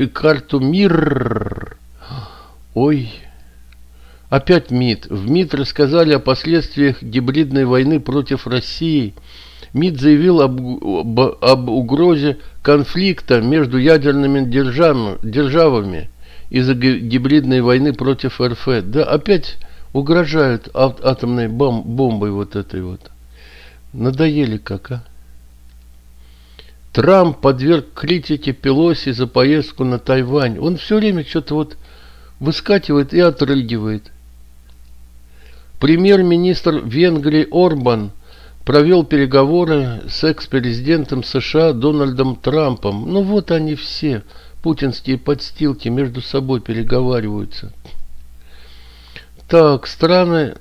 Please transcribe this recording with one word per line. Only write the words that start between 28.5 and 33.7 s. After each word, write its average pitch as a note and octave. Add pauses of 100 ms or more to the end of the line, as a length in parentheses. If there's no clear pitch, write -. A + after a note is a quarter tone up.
Пелоси C#3+
за B2
поездку C3+
на B2
Тайвань. B2+
Он E3
все -
время G3+
что-то D3
вот D3+ (640)
выскакивает C#3+
и F3
отрыгивает. A#2 (1700)